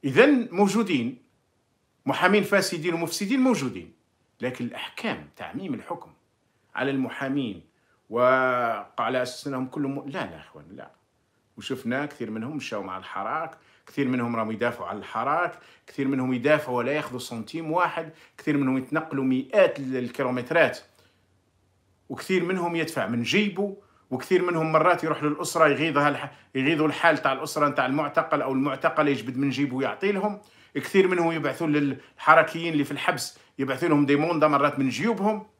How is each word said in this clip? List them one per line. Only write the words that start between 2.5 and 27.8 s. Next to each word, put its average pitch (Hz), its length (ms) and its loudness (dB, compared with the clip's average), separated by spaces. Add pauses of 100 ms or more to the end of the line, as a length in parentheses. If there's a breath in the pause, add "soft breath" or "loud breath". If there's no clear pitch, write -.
ومفسدين 190 460 -2
موجودين، 139 520 0 (480)
لكن 120 240 -6
الأحكام، - 720 -10
تعميم 151 380 -8
الحكم - 380 -12 (640)
على 135 160 -2
المحامين 131 720 -4 (480)
وعلى 123 1120 0
أساس - 240 -8
أنهم 131 200 -4
كلهم 139 320 -4
م-، - 100 -12
لا، 139 220 -6
لا 78 100 -16
أخوان، 76 300 -20
لا. - 200 -18 (680)
وشفنا 131 500 -4
كثير 117 240 -10
منهم 113 260 -8
مشاو 110 260 -8
مع 92 160 -10
الحراك، 107 600 -8 (280 soft breath)
كثير 139 220 -2
منهم 120 280 -2
راهم 110 140 -2
يدافعوا 110 380 -4
على 101 100 -6
الحراك، 143 600 -4 (280 soft breath)
كثير 135 220 -4
منهم 131 240 0
يدافعوا 123 460 2
ولا 120 140 0
ياخذوا 143 260 -6
سنتيم 151 540 -8
واحد، 165 400 0 (260 loud breath)
كثير 147 180 -2
منهم 131 220 2
يتنقلوا 135 460 -4
مئات 135 540 4
ال-، 131 180 -4
الكيلومترات، 127 840 0 (1300 soft breath)
وكثير 180 360 -2
منهم 170 320 -2
يدفع 156 300 -2
من 117 160 -2
جيبه، 196 540 0 (340 soft breath)
وكثير 180 320 2
منهم 165 300 0
مرات 165 320 4
يروح 156 180 -2
للأسرة 151 460 2
يغيظها 143 400 2
الح-، 143 240 -4 (220 loud breath)
يغيظوا 147 320 2
الحال 151 320 4
تاع 139 140 0
الأسرة 147 360 0
تاع 135 180 0